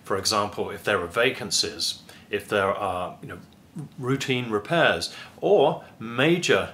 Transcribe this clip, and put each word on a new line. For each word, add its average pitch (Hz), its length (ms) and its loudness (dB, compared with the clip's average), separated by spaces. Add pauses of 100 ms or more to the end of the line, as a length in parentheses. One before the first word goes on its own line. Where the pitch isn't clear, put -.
For 101 120 -4
example, 101 540 -2
if 95 140 -12
there 101 160 2
are 87 80 -4
vacancies, - 960 -2 (280)
if 101 180 -6
there 98 240 2
are, 90 480 -4
you 147 80 -14
know, - 100 -14 (600)
routine 127 520 -2
repairs, 107 640 2 (280)
or 160 420 4 (160)
major 117 760 2